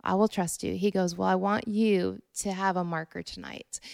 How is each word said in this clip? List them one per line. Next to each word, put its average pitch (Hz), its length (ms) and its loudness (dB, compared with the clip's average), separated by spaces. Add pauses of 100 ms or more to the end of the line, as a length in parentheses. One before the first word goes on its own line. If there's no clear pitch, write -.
I 185 60 2
will 208 140 6
trust - 360 -4
you. - 100 -2
He 190 160 0
goes, 180 260 0
"Well, 190 120 2
I 190 60 4
want 196 340 0
you 208 540 2 (180)
to 196 120 -2
have 190 240 0
a 180 80 0
marker 165 380 -6
tonight." - 560 -12 (160)